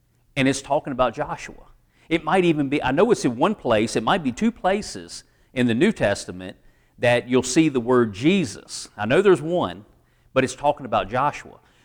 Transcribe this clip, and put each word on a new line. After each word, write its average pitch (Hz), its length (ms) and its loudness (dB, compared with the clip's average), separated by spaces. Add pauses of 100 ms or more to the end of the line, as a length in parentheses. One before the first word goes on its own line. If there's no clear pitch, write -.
(340)
and 135 140 2
it's 131 120 -2
talking 147 320 -4
about 123 220 0
Joshua. 147 400 -10 (540)
It 165 140 -2
might 175 220 2
even 151 240 2
be, 143 120 -2
I 127 120 -2
know 202 180 4
it's - 140 0
in 127 100 0
one 180 220 0
place, 113 400 0
it 113 80 -2
might 143 180 0
be 131 80 -2
two 220 220 0
places 180 720 -6 (280)
in 127 140 0
the 113 80 2
New 165 160 4
Testament 92 640 -4 (440)
that 120 280 2
you'll 123 140 4
see 160 260 4
the 131 120 0
word 120 320 4
Jesus. 143 840 -2
I 107 100 -4
know 143 140 2
there's 185 220 4
one, 123 420 -4 (480)
but 131 120 2
it's 123 100 -4
talking 143 320 -4
about 107 240 -2
Joshua. - 480 -4 (260)